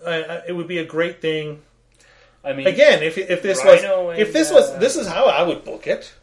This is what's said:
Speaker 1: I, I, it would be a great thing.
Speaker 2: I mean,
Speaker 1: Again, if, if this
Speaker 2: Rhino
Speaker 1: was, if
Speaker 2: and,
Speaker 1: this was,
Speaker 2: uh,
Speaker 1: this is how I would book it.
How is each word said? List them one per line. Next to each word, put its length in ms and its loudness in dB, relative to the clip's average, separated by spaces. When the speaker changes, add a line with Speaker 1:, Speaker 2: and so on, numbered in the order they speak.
Speaker 1:
I, 180 -4
I, 260 -10
it 40 -8
would 140 -8
be 120 -6
a 60 -6
great 360 -6
thing. 400 -6
Speaker 2:
I 100 -8
mean, 140 -2
Speaker 1:
Again, 340 4
if, 160 -4
if 240 -4
this 220 -2
Speaker 2:
Rhino 440 4
Speaker 1:
was, 120 -6
if 80 2
Speaker 2:
and, 80 -6
Speaker 1:
this 160 0
was, 200 6
Speaker 2:
uh, 80 -12
Speaker 1:
this 180 0
is 100 -6
how 180 0
I 180 2
would 200 -4
book 240 -14
it. 360 -6